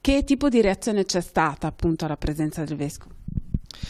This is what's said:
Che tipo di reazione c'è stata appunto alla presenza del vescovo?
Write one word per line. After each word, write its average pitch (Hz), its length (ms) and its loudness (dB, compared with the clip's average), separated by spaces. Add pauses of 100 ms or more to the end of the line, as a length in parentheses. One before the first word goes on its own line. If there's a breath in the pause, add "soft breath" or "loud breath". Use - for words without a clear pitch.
Che 277 240 2
tipo 277 240 2
di 240 120 6
reazione 202 440 2
c'è 180 160 0
stata 160 460 0
appunto 160 380 0
alla 151 120 -4
presenza 151 480 -2
del 143 120 -4
vescovo? - 380 -8 (760 loud breath)